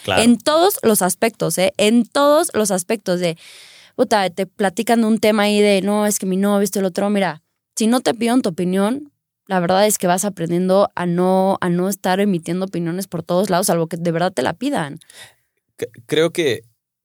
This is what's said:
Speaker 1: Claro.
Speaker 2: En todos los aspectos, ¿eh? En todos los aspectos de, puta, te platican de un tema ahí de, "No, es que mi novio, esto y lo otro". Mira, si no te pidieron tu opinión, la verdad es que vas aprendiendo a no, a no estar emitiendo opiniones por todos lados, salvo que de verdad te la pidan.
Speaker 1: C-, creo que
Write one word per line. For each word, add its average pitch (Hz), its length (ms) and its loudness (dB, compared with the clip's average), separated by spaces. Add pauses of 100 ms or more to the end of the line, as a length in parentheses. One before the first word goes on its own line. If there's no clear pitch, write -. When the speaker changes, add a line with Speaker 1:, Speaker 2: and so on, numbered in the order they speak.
Speaker 1:
Claro. 190 180 0
Speaker 2:
En 233 160 4
todos 330 460 2
los 214 180 2
aspectos, 185 560 -2
¿eh? 185 200 0
En 214 280 2
todos 285 480 2
los 214 180 0
aspectos 180 500 -2
de, 165 160 -2 (580)
puta, 196 340 2
te 185 160 -4
platican 214 540 -2
de 220 80 2
un 220 120 2
tema 214 240 2
ahí 208 180 2
de, 202 200 4
"No, 208 240 0
es 208 140 -2
que 208 60 -6
mi 185 100 -2
novio, 202 300 0
esto 196 140 -4
y - 20 0
lo 190 80 0
otro". 202 200 -2
Mira, 190 320 -2 (360)
si 220 100 0
no 247 140 2
te 285 120 -2
pidieron 233 280 0
tu 214 80 -2
opinión, 196 640 -2 (340)
la 185 140 0
verdad 185 260 2
es 208 100 -2
que 185 100 -2
vas 180 180 0
aprendiendo 185 680 0
a 175 100 -4
no, 185 560 2
a 180 80 -2
no 175 180 0
estar 196 320 -2
emitiendo 185 460 -2
opiniones 175 420 -6
por 165 160 -10
todos 180 260 0
lados, 185 180 0
salvo 170 200 0
que 175 80 -8
de 170 160 -4
verdad 175 220 -2
te - 80 -4
la 220 140 -2
pidan. 175 440 -6 (800)
Speaker 1:
C-, 110 80 -8 (180)
creo 160 280 0
que 147 300 -4 (420)